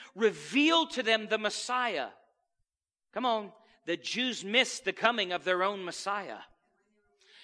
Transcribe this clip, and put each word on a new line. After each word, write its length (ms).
reveal 720
to 140
them 260
the 100
Messiah. 720
Come 120
on. 280
The 100
Jews 480
missed 400
the 80
coming 400
of 120
their 180
own 220
Messiah. 560